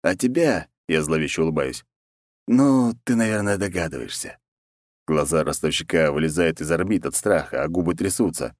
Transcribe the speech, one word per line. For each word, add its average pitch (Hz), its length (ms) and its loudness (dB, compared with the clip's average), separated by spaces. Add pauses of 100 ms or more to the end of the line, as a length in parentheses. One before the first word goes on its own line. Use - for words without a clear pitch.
А 90 140 2
тебя», 127 520 2 (200)
я 78 160 2
зловеще 78 380 -2
улыбаюсь, 73 440 -2 (640)
«ну, 131 460 4 (100)
ты, 120 120 0
наверное, 104 420 2
догадываешься». 85 800 -4 (680)
Глаза 76 380 2
ростовщика 76 680 0
вылезают 80 500 0
из 78 100 -4
орбит 90 340 0
от 69 100 -4
страха, 76 480 0
а 76 40 -2
губы 85 260 0
трясутся. 85 680 -2